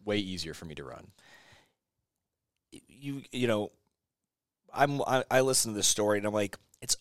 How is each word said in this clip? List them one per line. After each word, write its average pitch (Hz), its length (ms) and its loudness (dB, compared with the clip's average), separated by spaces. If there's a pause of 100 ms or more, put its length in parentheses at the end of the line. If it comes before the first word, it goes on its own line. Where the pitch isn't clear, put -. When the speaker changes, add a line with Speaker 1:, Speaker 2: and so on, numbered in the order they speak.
Speaker 1:
Way 104 140 0
easier 90 340 -6
for 85 140 -14
me 78 80 -12
to 73 100 -12
run. 64 220 -16 (1800)
Speaker 2:
You, 139 420 -10
you 123 160 0
know, 107 240 0 (1000)
I'm, 143 300 2
I, 127 280 0
I 131 120 6
listen 127 300 2
to 104 40 -4
this 101 100 2
story 104 320 2
and 101 80 -2
I'm 104 80 -2
like, 104 220 0 (240)
it's, - 200 -2